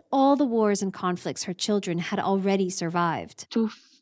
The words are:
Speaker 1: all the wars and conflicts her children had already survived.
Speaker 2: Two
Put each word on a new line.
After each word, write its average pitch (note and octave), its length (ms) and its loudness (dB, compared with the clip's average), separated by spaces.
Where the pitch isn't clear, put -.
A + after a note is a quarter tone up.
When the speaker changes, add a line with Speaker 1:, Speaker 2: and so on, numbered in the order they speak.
Speaker 1:
all C#4 240 6
the C#4+ 100 2
wars G#3+ 380 2
and F#3+ 100 -4
conflicts - 520 -4
her F3+ 100 -6
children F#3+ 440 -2
had F#3 200 -4
already G3 500 0
survived. E3+ 800 -4
Speaker 2:
Two A3+ 200 0